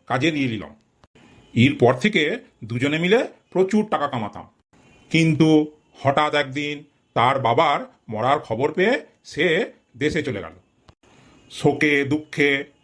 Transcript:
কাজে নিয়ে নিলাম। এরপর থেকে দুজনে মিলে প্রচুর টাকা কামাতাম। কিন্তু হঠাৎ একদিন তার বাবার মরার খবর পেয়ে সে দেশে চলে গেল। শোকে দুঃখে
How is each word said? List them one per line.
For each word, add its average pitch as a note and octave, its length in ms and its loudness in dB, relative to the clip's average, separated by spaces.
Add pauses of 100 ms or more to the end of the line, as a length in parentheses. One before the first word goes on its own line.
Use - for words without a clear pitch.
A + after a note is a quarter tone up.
কাজে C3 240 0
নিয়ে C#3 180 -2
নিলাম। F#2 280 -10 (800)
এরপর B2 400 4
থেকে G3+ 440 -2 (260)
দুজনে B2 340 -4
মিলে F#3+ 300 0 (220)
প্রচুর G3+ 400 0
টাকা D3 180 -2
কামাতাম। G#2 400 -8 (640)
কিন্তু D#3 560 4 (360)
হঠাৎ D3+ 320 2
একদিন D3 500 -4 (300)
তার B2+ 260 2
বাবার C#3 400 2 (280)
মরার B2 320 0
খবর C#3 320 -4
পেয়ে A3 340 0 (180)
সে F3 480 -2 (240)
দেশে D3+ 260 -2
চলে G#2+ 180 -6
গেল। E2 120 -14 (1000)
শোকে D3 540 0
দুঃখে C#3+ 600 -2 (200)